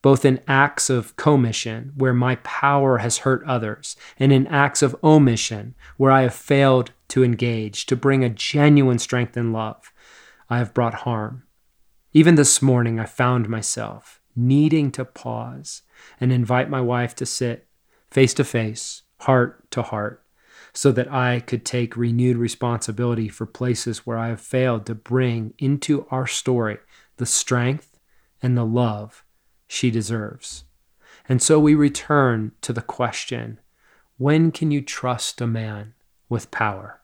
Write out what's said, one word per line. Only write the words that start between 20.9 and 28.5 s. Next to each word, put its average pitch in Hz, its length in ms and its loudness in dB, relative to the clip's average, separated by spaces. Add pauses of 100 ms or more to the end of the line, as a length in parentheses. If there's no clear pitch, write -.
that 123 180 -2
I 123 300 0
could 120 240 -6
take 120 320 -4
renewed 120 400 0
responsibility 117 920 -4
for 107 180 -10
places 120 580 -6
where 113 140 -6
I 113 100 -6
have 113 120 -8
failed 127 460 -2
to 113 80 -8
bring 117 640 -4
into 143 540 -2
our 131 160 -4
story 117 520 -2 (380)
the 123 100 -6
strength - 720 -4 (440)
and 123 160 0